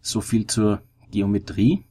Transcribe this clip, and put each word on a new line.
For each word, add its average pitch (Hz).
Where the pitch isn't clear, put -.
So -
viel 110
zur 104
Geometrie. 101